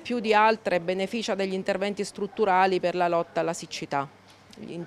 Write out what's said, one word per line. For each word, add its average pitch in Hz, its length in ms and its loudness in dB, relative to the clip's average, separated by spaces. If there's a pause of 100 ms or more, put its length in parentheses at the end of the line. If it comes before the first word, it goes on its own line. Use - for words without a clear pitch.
più 247 180 -4
di 214 140 2
altre 214 480 4
beneficia 190 520 -2
degli 190 200 -2
interventi 196 500 -2
strutturali 190 800 2
per 175 140 0
la 175 120 2
lotta 170 320 0
alla 165 140 0
siccità. 147 560 -6 (480)
Gli - 140 -12
in-, 170 160 -10